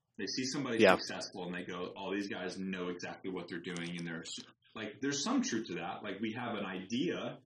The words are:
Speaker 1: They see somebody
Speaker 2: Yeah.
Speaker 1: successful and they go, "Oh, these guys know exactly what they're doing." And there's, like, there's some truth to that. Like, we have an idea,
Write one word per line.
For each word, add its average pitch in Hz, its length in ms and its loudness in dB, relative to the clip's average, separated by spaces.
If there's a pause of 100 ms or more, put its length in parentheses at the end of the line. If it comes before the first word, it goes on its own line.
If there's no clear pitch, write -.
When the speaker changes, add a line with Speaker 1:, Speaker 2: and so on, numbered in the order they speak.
(160)
Speaker 1:
They 101 120 -4
see 127 180 -2
somebody 127 320 0
Speaker 2:
Yeah. 95 180 12
Speaker 1:
successful - 500 -4
and 87 100 -2
they 92 80 -4
go, 90 340 -4
"Oh, 95 160 -2
these 101 140 0
guys 92 320 -4
know 95 300 -2
exactly 90 420 -6
what 87 160 -4
they're 90 100 -6
doing." 85 400 -4
And 85 100 -4
there's, 80 320 -6 (360)
like, 107 260 -8
there's 143 220 0
some 247 180 4
truth - 280 0
to 90 60 -4
that. 87 280 -4
Like, 98 180 -4
we 110 120 0
have 117 200 -2
an 98 120 -2
idea, 107 800 -2